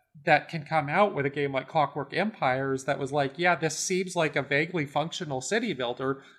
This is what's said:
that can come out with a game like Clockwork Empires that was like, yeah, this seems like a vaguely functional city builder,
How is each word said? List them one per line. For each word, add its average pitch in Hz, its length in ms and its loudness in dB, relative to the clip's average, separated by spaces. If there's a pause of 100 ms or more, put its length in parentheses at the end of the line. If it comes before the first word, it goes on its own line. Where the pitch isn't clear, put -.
(240)
that 147 240 4
can 156 160 -8
come 151 240 0
out 196 260 4
with 139 120 0
a 139 40 -2
game 139 220 -2
like 131 160 -2
Clockwork 143 440 0
Empires 135 720 0
that 139 140 0
was 135 140 -4
like, 139 240 0
yeah, 175 180 4
this 156 240 -2
seems 180 380 -2
like 156 180 2
a 147 80 2
vaguely 151 420 0
functional 151 560 -4
city 220 320 -2
builder, 131 500 -2 (160)